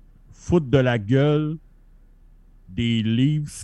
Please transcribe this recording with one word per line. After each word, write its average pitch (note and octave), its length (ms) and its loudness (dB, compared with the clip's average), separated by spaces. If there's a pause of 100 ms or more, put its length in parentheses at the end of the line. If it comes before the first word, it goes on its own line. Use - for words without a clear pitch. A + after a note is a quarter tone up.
(320)
foutent E3 380 -2
de C#3 80 4
la B2 220 2
gueule D3 580 0 (1120)
des A#2 320 -2
Leafs C#3 640 -2